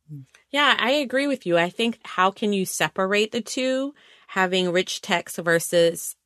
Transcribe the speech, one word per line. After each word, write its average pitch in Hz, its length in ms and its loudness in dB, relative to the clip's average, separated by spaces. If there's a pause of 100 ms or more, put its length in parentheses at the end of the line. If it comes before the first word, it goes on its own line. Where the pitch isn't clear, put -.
(500)
Yeah, 277 280 2
I 226 140 2
agree 269 340 0
with 269 200 -2
you. 170 120 4
I 170 120 2
think 233 340 -2
how 190 260 2
can 208 220 -2
you 190 120 0
separate 196 680 -2
the 240 80 -4
two, 262 540 -2 (340)
having 185 440 0
rich 185 300 -2
text - 340 -4
versus 170 880 0